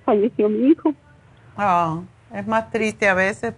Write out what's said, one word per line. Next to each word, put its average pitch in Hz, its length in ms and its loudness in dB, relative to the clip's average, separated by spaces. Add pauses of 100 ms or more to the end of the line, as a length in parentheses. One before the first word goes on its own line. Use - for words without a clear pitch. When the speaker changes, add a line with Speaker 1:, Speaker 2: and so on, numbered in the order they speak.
Speaker 1:
falleció 214 420 0
mi 220 220 0
hijo. 311 240 2 (640)
Speaker 2:
Ah, 175 420 0 (340)
es 202 140 -8
más 220 240 -2
triste 214 380 0
a 190 40 4
veces 202 440 -2